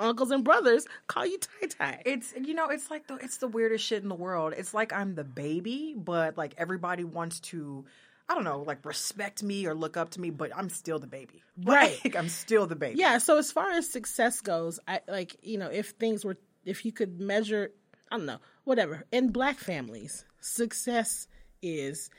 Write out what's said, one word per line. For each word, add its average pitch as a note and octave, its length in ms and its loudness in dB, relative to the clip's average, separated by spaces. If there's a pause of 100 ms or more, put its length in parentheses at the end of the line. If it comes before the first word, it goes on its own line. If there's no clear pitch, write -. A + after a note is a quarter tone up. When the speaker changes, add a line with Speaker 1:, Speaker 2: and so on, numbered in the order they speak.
Speaker 1:
uncles A#3+ 300 2
and C#4 120 4
brothers D4 420 8 (220)
call - 180 -2
you F#4 140 -2
Tai - 280 -6
Tai. - 380 -4
Speaker 2:
It's, B3+ 340 -2
you C#4+ 140 -4
know, D#4+ 160 0
it's D4+ 220 -4
like D4+ 160 -8
the, C4+ 80 -10
it's B3+ 220 -10
the C4 100 -2
weirdest A3+ 380 2
shit G#3 180 0
in G3+ 60 -4
the F#3 60 -4
world. E3+ 400 -2
It's - 180 -8
like G#3+ 200 0
I'm G3 220 -2
the D3 80 -4
baby, F3 760 -4
but, E3 400 0
like, D3 200 -4
everybody F3 460 -2
wants E3 380 -6
to, C#3+ 440 -10 (440)
I F4 60 2
don't D4+ 80 0
know, D3 180 -2
like, C#3+ 240 -6
respect G3+ 560 -6
me G3+ 240 -2
or D#3+ 80 0
look D#3+ 240 -2
up E3 140 -2
to F3+ 100 -8
me, F3 80 -4
but D#3 260 -4
I'm F#3 140 -4
still D#3+ 300 -4
the C#3 80 -8
baby. C3+ 400 -16
<laughs> F3+ 160 -12
Speaker 1:
Right. A#3 400 8
Speaker 2:
Like, B3+ 140 0
I'm E3+ 120 0
still G#3 380 4
the E3 80 -2
baby. C#3+ 240 -2
Speaker 1:
Yeah, C#4+ 180 6
so D4+ 200 6
as D4+ 140 2
far F#4+ 200 0
as E4+ 180 0
success A#3 520 0
goes, E3+ 360 -2 (100)
I, F#3 200 -2
like, F3+ 340 -6
you A3 160 -4
know, F3+ 140 -4
if G3+ 200 -4
things A3+ 340 -2
were, F#3+ 120 -2 (280)
if F#3 200 -6
you A3 60 -2
could F#3+ 300 -4
measure, G#3 500 0 (400)
I A#3+ 60 -2
don't F3 80 -4
know, B2+ 140 -8 (260)
whatever. G3+ 480 2
In B3 180 4
Black C4 260 2
families, A#2 680 -8 (160)
success - 880 -2 (320)
is, D3+ 580 -4